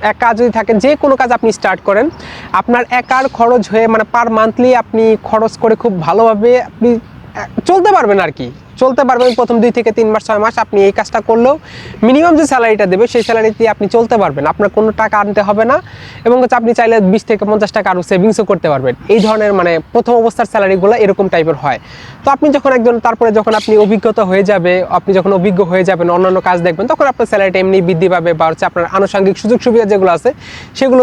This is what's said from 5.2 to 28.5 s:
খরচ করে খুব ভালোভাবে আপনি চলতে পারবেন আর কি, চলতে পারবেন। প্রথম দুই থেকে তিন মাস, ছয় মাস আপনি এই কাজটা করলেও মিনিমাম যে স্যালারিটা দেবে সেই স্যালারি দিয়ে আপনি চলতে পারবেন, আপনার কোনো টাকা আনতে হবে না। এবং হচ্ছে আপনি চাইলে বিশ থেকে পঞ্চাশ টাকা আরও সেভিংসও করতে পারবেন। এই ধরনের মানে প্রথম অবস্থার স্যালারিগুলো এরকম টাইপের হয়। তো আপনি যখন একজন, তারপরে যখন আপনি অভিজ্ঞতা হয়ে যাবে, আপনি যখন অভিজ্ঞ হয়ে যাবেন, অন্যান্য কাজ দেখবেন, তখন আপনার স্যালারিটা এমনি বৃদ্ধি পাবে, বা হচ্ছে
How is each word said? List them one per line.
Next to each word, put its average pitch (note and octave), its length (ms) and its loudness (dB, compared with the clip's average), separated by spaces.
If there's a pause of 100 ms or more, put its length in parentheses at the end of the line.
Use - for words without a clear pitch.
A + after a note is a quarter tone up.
খরচ A3 320 -2
করে A3 220 2
খুব A3+ 100 -2 (120)
ভালোভাবে A3 460 2 (180)
আপনি A#3 200 -2 (800)
চলতে F#4 280 4
পারবেন G3+ 280 2
আর D3+ 120 -6
কি, B2+ 100 -8 (340)
চলতে C4 280 2
পারবেন। B3 200 2 (100)
প্রথম A#3+ 240 0
দুই A#3+ 140 2
থেকে A3+ 200 0
তিন A3+ 160 2
মাস, G#3+ 140 -2
ছয় G#3+ 160 -2
মাস A3+ 120 -2 (100)
আপনি G#3 220 -2
এই G3 120 0
কাজটা A3 200 -4 (100)
করলেও A#3+ 260 2 (520)
মিনিমাম D#4 320 4
যে D#4+ 120 2
স্যালারিটা A3+ 400 2
দেবে F#3+ 220 2
সেই A#3 140 0
স্যালারি A3 300 0
দিয়ে A3+ 180 2
আপনি - 100 -4 (100)
চলতে A#3 260 2
পারবেন, C#3+ 220 -2 (100)
আপনার G3+ 220 -2
কোনো G#3+ 140 2 (120)
টাকা A3 220 -2
আনতে G#3 240 -2
হবে G#3 240 0
না। D4 60 2 (500)
এবং A#3+ 140 4
হচ্ছে A#3+ 200 0
আপনি A3+ 180 0
চাইলে A3+ 160 2 (180)
বিশ G#3+ 160 -2
থেকে G#3 200 -2
পঞ্চাশ G#3+ 280 -2
টাকা G#3 160 -2
আরও F3+ 160 -4
সেভিংসও G3+ 420 0
করতে - 220 0
পারবেন। C3 200 -2 (200)
এই A3+ 120 4
ধরনের G#3+ 340 0
মানে F3 120 0 (220)
প্রথম A#3+ 280 0
অবস্থার - 300 -2
স্যালারিগুলো G3 520 2
এরকম G3 300 0
টাইপের D#3+ 300 0
হয়। C3+ 160 -4 (440)
তো - 120 0
আপনি D4+ 200 0
যখন C#4 220 0
একজন, A#3 180 2 (100)
তারপরে A3+ 320 0
যখন G#3+ 220 0
আপনি G#3+ 140 0 (120)
অভিজ্ঞতা A3 440 0
হয়ে F#3+ 220 2
যাবে, F3+ 220 2 (240)
আপনি F#3 200 -2
যখন F#3 220 0
অভিজ্ঞ F3+ 200 0 (120)
হয়ে F#3 180 0
যাবেন, F3 260 0
অন্যান্য F#3 320 2
কাজ F3+ 180 0
দেখবেন, F3+ 260 -2
তখন D#4 200 0
আপনার A#3+ 200 -4
স্যালারিটা G3 320 0
এমনি F#3+ 140 2 (100)
বৃদ্ধি F#3 260 0
পাবে, E3+ 260 0
বা D#3+ 100 2
হচ্ছে D#3+ 200 -4